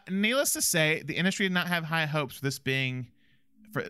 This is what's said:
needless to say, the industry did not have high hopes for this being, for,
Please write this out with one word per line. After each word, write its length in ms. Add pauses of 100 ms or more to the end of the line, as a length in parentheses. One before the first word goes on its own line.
needless 440
to 80
say, 440
the 100
industry 300
did 80
not 140
have 180
high 200
hopes 320
for 40
this 180
being, 480 (640)
for, 180